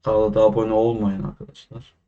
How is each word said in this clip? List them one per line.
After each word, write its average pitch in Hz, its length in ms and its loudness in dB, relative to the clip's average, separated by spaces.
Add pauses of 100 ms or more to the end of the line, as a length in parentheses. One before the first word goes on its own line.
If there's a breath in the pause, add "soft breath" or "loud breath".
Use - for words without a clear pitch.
Kanala 107 300 0
da 110 80 2
abone 110 300 2
olmayın 107 500 0
arkadaşlar. - 720 -16 (140)